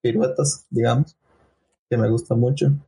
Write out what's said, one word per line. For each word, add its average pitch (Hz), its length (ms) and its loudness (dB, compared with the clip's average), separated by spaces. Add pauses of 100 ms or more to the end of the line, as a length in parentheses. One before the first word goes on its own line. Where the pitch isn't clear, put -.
piruetas, 117 680 -2
digamos, 120 460 0 (760)
que 120 60 0
me 120 140 0
gusta - 260 -2
mucho. 139 360 0 (160)